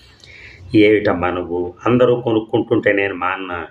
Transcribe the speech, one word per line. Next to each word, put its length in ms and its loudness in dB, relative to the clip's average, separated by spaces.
"ఏమిటమ్మా 560 4
నువ్వు, 440 -6
అందరూ 340 2
కొనుక్కుంటుంటే 720 0
నేను 220 -2
మాన్నా?" 560 -6